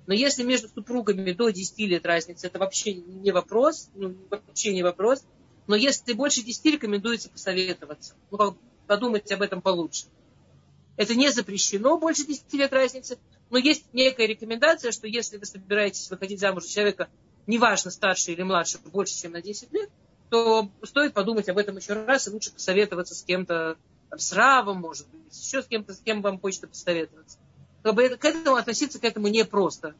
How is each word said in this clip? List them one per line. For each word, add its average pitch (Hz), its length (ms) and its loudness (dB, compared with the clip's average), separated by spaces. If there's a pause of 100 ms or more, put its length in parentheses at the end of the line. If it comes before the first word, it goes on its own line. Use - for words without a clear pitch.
Но 185 60 0
если 247 300 0
между 240 260 0
супругами 202 640 -4
до 233 160 2
десяти 190 360 -6
лет 175 200 0
разница, 170 420 -2
это 180 100 -10
вообще 196 380 -2
не 190 360 -2
вопрос, 226 640 0
ну, 190 220 -8 (140)
вообще - 440 -4
не 185 80 0
вопрос. 190 420 0 (440)
Но 202 80 4
если 240 380 0
больше 262 280 0
десяти, 240 300 0
рекомендуется 220 580 -2
посоветоваться. 180 880 -6 (160)
Ну, 202 60 -10
как 202 160 2
бы - 40 -18 (300)
подумать 208 440 0
об 196 120 0
этом 190 180 -4
получше. 175 460 -2 (920)
Это 214 160 0
не 269 180 6
запрещено, 220 680 0
больше 311 260 0
десяти - 320 -8
лет 277 160 2
разницы. 262 460 0 (320)
Но 247 80 4
есть 294 340 2
некая 254 320 4
рекомендация, 226 680 0
что 214 160 -10
если 214 300 -6
вы 202 80 -16
собираетесь 196 640 -2
выходить 190 300 -8
замуж 190 240 0
за - 80 -12
человека, 202 380 0 (360)
неважно, 208 460 2
старше 185 400 0
или 170 100 -6
младше, 185 380 0 (120)
больше, 190 240 -2
чем 170 180 -12
на 170 100 -10
десять 208 280 -12
лет, 403 200 -4 (380)
то 226 400 4 (140)
стоит 285 300 0
подумать 208 360 0
об 185 80 2
этом 202 200 -2
еще 208 280 -6
раз 262 220 2
и - 20 -10
лучше 208 220 -8
посоветоваться 185 640 0
с - 80 -14
кем-то, 170 540 -2 (320)
там, 156 100 -16
с - 140 -4
Равом, 220 440 4
может 160 320 -12
быть, - 260 -20
еще - 260 -4
с - 60 -14
кем-то, 208 260 -6
с 180 60 -18
кем 214 220 -2
вам 196 180 -2
хочется 190 280 -6
посоветоваться. - 680 -6 (440)
Как 214 140 2
бы 240 80 6
это, 254 140 4
к - 80 -4
этому 320 300 4
относиться 240 440 -2
к - 40 -8
этому 220 240 0
непросто. 202 720 0